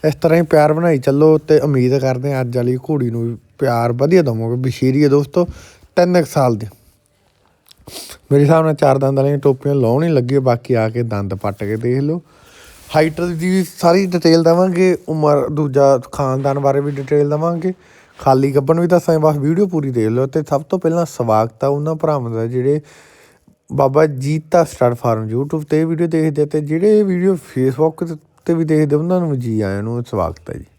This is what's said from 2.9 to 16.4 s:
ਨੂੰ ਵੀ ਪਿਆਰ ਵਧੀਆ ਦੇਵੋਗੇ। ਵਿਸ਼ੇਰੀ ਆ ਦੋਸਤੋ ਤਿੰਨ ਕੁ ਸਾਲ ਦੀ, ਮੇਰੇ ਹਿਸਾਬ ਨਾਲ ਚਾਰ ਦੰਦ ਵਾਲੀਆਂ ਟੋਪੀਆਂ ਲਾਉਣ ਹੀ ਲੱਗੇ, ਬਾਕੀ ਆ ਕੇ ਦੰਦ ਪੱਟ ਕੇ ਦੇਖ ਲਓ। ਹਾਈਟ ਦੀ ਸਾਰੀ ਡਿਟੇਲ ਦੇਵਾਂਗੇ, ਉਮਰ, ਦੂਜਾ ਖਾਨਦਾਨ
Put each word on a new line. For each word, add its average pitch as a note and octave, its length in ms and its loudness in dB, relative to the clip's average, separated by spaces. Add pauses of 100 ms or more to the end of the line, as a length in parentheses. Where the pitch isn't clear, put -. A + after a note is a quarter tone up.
ਨੂੰ A#2 120 -6
ਵੀ A#2 120 -6 (240)
ਪਿਆਰ A#2+ 340 0
ਵਧੀਆ D#3 280 4
ਦੇਵੋਗੇ। A#2 420 -2
ਵਿਸ਼ੇਰੀ C3 400 0
ਆ D3 60 4
ਦੋਸਤੋ C#3+ 360 2 (500)
ਤਿੰਨ F3+ 260 4
ਕੁ C#3+ 60 -2
ਸਾਲ B2+ 280 0
ਦੀ, G#2 120 -10 (1600)
ਮੇਰੇ C#3+ 120 4
ਹਿਸਾਬ D#3+ 220 4
ਨਾਲ D#3 100 0
ਚਾਰ C#3 220 2
ਦੰਦ C3+ 220 0
ਵਾਲੀਆਂ C#3+ 180 0
ਟੋਪੀਆਂ C#3 380 0
ਲਾਉਣ C3 280 2
ਹੀ E3+ 60 0
ਲੱਗੇ, C3+ 320 0
ਬਾਕੀ B2 320 -2
ਆ A2 160 0
ਕੇ A#2+ 140 -4
ਦੰਦ G2+ 320 -4
ਪੱਟ G2+ 280 -8
ਕੇ G#2 140 -4
ਦੇਖ B2 240 -2
ਲਓ। D#3+ 200 -4 (760)
ਹਾਈਟ D#3+ 260 0
ਦੀ F3 480 0
ਸਾਰੀ F3+ 380 2
ਡਿਟੇਲ E3 360 2
ਦੇਵਾਂਗੇ, F3+ 540 2 (100)
ਉਮਰ, D3 420 0
ਦੂਜਾ C#3 480 2 (140)
ਖਾਨਦਾਨ C#3 480 -2